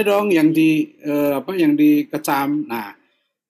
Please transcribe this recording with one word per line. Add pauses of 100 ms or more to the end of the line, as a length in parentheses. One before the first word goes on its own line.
dong
yang
di,
eh,
apa,
yang
dikecam.
Nah, (540)